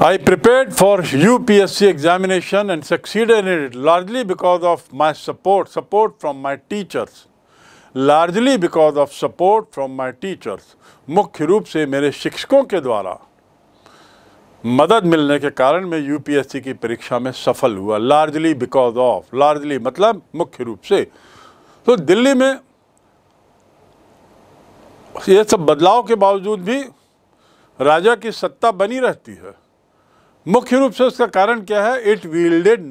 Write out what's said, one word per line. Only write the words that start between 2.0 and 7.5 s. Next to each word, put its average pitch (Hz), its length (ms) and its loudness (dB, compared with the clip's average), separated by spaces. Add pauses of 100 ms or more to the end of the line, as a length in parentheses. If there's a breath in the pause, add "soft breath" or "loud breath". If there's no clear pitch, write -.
and 156 140 -6
succeeded 214 580 0
in 170 260 -4
it 120 80 -14 (120)
largely 185 440 0
because 180 300 -2
of 170 180 0 (140)
my 151 180 0 (160)
support, 180 500 -2
support 202 320 -2 (140)
from 139 220 -8
my 139 100 -6 (160)
teachers। 170 420 -8 (840 soft breath)